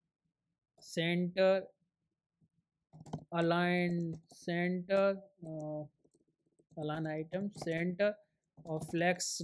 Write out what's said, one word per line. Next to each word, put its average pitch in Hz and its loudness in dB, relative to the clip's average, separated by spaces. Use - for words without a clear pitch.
center, 180 2
अलाइन 170 2
सेंटर, 180 2
अ, 160 -10
अलाइन 156 -2
आइटम 160 -4
सेंटर 175 0
और 160 -6
फ्लेक्स 175 0